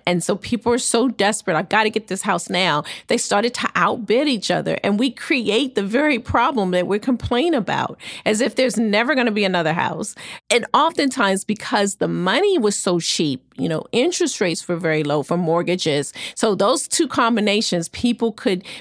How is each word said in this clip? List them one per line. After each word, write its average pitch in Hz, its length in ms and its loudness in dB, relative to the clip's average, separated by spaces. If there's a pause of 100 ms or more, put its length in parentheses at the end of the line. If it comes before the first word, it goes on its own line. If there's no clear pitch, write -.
And 175 160 2
so 202 140 0
people 240 380 -2
are 240 40 2
so 240 300 2
desperate, 202 480 0
"I 156 60 2
gotta 214 260 2
get 220 200 -4
this 185 120 -4
house 190 300 -2
now." 170 340 2 (220)
They 233 100 2
started 226 380 0
to - 200 -4
outbid 220 540 2
each 240 220 -2
other, 160 340 0
and 202 140 2
we 254 120 2
create 254 640 -2
the 202 80 0
very 254 360 2
problem 233 540 0
that 180 140 2
we 202 120 0
complain 262 560 0
about, 135 440 -2 (280)
as 214 160 2
if - 140 0
there's 247 200 2
never 226 380 2
gonna 240 160 2
be 208 140 0
another 175 280 2
house. - 420 -2 (360)
And 233 240 2
oftentimes, 262 720 2
because 202 500 -2
the 175 140 -2
money 220 500 2
was 208 180 0
so 175 240 0
cheap, 151 420 -2 (140)
you 170 140 -2
know, 156 220 -4
interest 330 480 0
rates 175 260 -2
were 175 100 -2
very 156 280 0
low 147 180 0
for 170 140 -2
mortgages. 165 760 0 (220)
So 214 220 0
those 247 320 0
two - 180 0
combinations, 208 840 0
people 240 420 0
could 190 320 -2 (160)